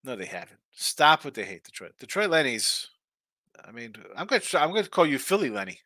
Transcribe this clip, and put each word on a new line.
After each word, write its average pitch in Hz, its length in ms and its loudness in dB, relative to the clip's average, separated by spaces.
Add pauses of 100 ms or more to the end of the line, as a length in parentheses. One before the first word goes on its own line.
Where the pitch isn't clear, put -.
No, 123 120 -8
they 95 80 -8
haven't. 85 340 -14 (140)
Stop - 520 4
with 143 100 -10
the 107 100 -8
hate, 95 200 -14
Detroit. - 340 -16
Detroit 196 320 -2
Lenny's, 135 580 0 (760)
I - 100 -20
mean, 113 220 -16 (220)
I'm 175 100 -8
gonna, 247 160 0 (120)
I'm 156 200 4
gonna 208 140 0
call 170 180 4
you 139 120 0
Philly 185 320 0
Lenny. 95 360 -8